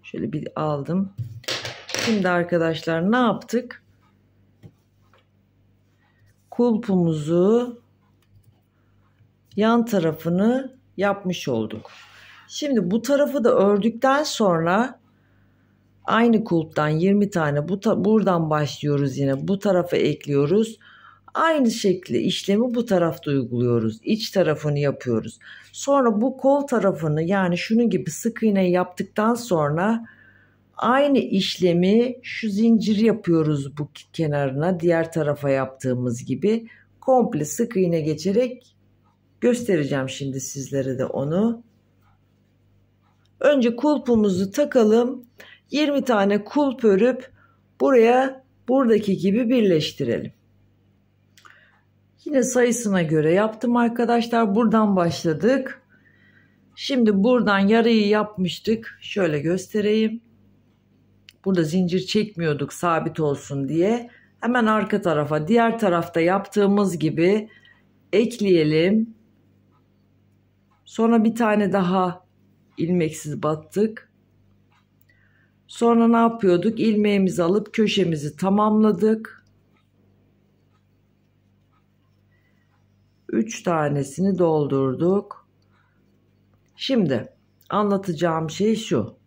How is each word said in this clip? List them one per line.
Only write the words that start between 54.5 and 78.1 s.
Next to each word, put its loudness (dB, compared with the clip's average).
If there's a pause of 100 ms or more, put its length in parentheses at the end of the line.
Buradan 2
başladık. 0 (920)
Şimdi 2
buradan 2
yarıyı 4
yapmıştık. -2
Şöyle -2
göstereyim. -2 (1200)
Burada 0
zincir 0
çekmiyorduk -2
sabit -2
olsun -4
diye. 0 (300)
Hemen 0
arka 0
tarafa, -2
diğer 2
tarafta 0
yaptığımız 2
gibi 0 (640)
ekleyelim. 2 (1700)
Sonra 2
bir 0
tane 0
daha -2 (500)
ilmeksiz -4
battık. -4 (1600)
Sonra 2
ne 6
yapıyorduk? 2
İlmeğimizi 2
alıp 0
köşemizi 0